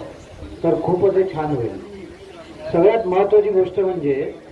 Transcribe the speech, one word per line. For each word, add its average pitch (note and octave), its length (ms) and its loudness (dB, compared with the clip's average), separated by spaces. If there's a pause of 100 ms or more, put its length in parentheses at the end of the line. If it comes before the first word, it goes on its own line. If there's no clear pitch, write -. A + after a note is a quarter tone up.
(640)
तर D#3 180 2
खूपच F3+ 340 2
हे F#3+ 80 4 (100)
छान D#3 100 -4
होईल. A2+ 360 -4 (920)
सगळ्यात F#3+ 340 4
महत्त्वाची G3+ 440 4
गोष्ट F#3 300 0
म्हणजे E3 520 -2 (200)